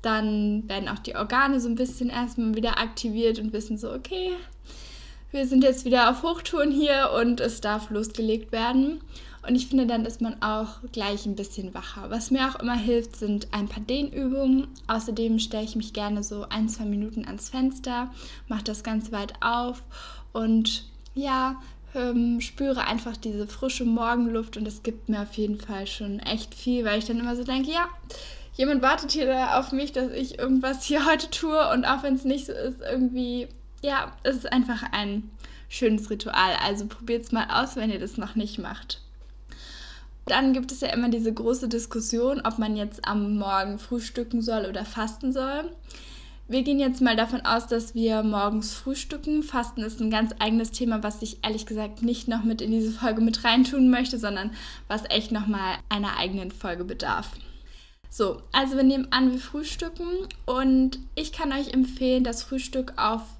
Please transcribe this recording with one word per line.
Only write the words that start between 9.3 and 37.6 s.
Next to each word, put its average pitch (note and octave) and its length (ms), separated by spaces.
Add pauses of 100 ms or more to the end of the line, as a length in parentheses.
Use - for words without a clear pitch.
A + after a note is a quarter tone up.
Und A#3+ 80
ich B3+ 120
finde, C4 200
dann A3+ 180
ist A3+ 160
man A3+ 200
auch G#3+ 380 (120)
gleich G3+ 340
ein G3+ 100
bisschen F#3+ 380
wacher. G3 360
Was A3 200
mir C4 180
auch C4 120
immer A#3+ 180
hilft, A#3 380
sind G#3 360
ein G#3 160
paar G#3 160
Dehnübungen. C4+ 840 (200)
Außerdem A3+ 520
stelle A3 240
ich A3 120
mich G#3+ 180
gerne G#3 300
so G#3 260
ein, A3 200
zwei A3 160
Minuten G#3 400
ans G3+ 240
Fenster, B3+ 640 (340)
mache G#3+ 160
das G#3+ 200
ganz A3 280
weit G3+ 300
auf B3 420 (500)
und A3 520 (300)
ja, C4 400 (400)
ähm, A#3+ 460
spüre C4+ 440
einfach A3+ 320
diese G#3 300
frische B3+ 380
Morgenluft A3+ 720
und G#3+ 100
es G#3 160
gibt - 260
mir G#3 120
auf G#3 120
jeden G#3 260
Fall G3 280
schon G3+ 320
echt - 340
viel, B3 320
weil G#3 140
ich A3 60
dann A#3 140
immer A#3+ 160
so B3 80
denke: C4 280
Ja, E4+ 160 (680)
jemand C4+ 280
wartet C#4 300
hier C4 460
auf C4 140
mich, C#4+ 200
dass B3+ 200
ich - 260
irgendwas C4 460
hier D4 220
heute D#4 240
tue D#4 420
und B3 140
auch C4+ 180
wenn's C4+ 220
nicht C4+ 200
so - 80
ist, - 280
irgendwie, B3 640 (340)
ja, C#4 300 (120)
es C4 140
ist - 140
einfach B3 400
ein G#3 400 (360)
schönes G#3+ 420
Ritual. F#3+ 540
Also G3+ 220
probiert's A#3 460
mal A3+ 180
aus, B3+ 260